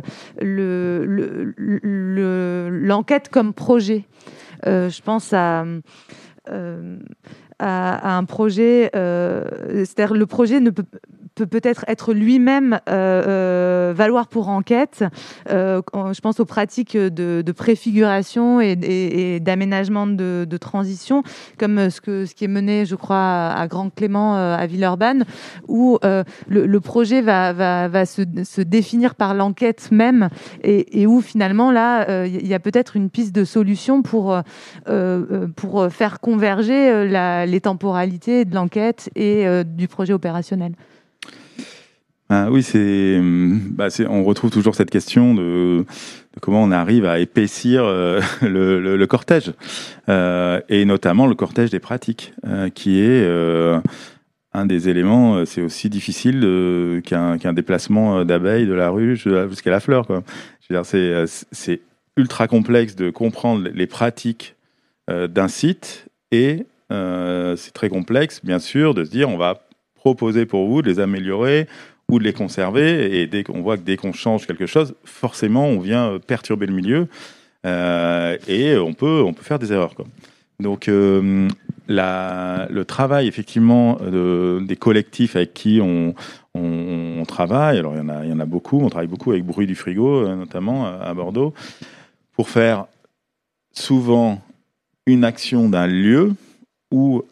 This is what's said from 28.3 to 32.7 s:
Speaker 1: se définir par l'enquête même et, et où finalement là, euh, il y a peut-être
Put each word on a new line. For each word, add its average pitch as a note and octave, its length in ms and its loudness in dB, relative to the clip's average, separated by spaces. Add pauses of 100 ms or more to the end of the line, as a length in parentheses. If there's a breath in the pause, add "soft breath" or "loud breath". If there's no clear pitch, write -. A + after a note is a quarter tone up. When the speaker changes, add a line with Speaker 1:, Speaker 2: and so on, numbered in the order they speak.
Speaker 1:
se - 160 -4
définir A3+ 540 2
par G3 180 0
l'enquête G3+ 580 -2
même A3 380 6 (340 loud breath)
et, G3+ 380 2
et G#3 40 6
où A#3+ 140 6
finalement G#3+ 500 2
là, A#3 400 2
euh, F#3 180 -2
il F#3 200 -6
y F#3+ 60 -2
a F#3 60 0
peut-être G#3+ 360 -2